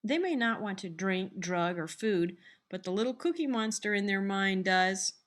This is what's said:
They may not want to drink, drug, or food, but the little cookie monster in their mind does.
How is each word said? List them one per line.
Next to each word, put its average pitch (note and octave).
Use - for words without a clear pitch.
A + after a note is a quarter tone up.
They B3+
may F4
not A#3
want G3+
to F#3
drink, F#3+
drug, F3
or D#3+
food, F3
but F#3
the F#3
little A3+
cookie E4+
monster A3
in G3+
their G3
mind G3
does. F#3+